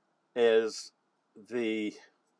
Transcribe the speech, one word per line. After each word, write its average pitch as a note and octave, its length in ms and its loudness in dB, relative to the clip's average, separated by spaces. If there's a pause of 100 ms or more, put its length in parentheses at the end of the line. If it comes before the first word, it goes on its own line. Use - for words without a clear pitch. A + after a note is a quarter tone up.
(360)
is A2+ 560 2 (580)
the, A2 440 -4 (460)